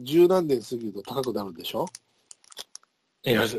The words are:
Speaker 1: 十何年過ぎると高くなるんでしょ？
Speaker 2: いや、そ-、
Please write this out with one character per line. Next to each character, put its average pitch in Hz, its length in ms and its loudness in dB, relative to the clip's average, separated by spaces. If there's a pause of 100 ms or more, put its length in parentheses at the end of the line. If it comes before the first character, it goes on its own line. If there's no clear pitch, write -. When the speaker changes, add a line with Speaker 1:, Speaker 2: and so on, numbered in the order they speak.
Speaker 1:
十 160 260 6
何 185 180 2
年 131 160 0
過 123 140 -8
ぎ 117 120 -6
る 98 60 -6
と 101 80 -10
高 135 220 -6
く 123 100 -2
な 104 100 -4
る 98 80 -10
ん - 20 -16
で 87 120 -14
し - 100 -6
ょ？ 147 120 -4 (1400)
Speaker 2:
い 131 80 0
や、 113 160 4
そ-、 110 100 -6